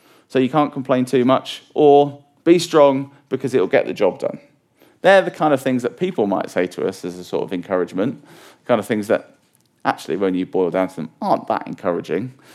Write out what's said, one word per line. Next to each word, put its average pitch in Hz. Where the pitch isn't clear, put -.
so -
you 131
can't 147
complain 127
too 123
much, -
or 143
be 175
strong 143
because 131
it'll 98
get -
the -
job -
done. -
They're 190
the 175
kind 151
of 131
things 127
that -
people 180
might 92
say 90
to 76
us 98
as 87
a 90
sort -
of -
encouragement, 90
kind 120
of 98
things 107
that -
actually, -
when 95
you 90
boil 90
down 92
to -
them, 80
aren't 196
that -
encouraging. 92